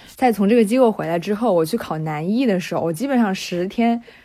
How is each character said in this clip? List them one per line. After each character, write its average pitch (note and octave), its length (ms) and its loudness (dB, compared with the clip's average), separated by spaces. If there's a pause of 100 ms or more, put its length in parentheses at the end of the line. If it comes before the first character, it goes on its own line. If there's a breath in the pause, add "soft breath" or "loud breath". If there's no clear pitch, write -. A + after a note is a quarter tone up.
(160 loud breath)
在 B3+ 160 2
从 G3 160 2
这 A3 80 4
个 A#3 80 6
机 G#3+ 140 0
构 B3 140 6
回 D#3+ 160 -6
来 E3+ 100 -2
之 F3+ 160 -4
后， G#3+ 180 -2
我 E3+ 140 2
去 D#3+ 100 -6
考 F3 220 -6
南 D#3 320 -4
艺 A#3+ 160 2
的 F#3+ 140 2
时 E3+ 160 -6
候， D#3 60 -2
我 E3 120 -2
基 F#3 140 -6
本 C4+ 100 0
上 G#3+ 160 2
十 F3+ 320 -6
天 A#3 380 0 (220 loud breath)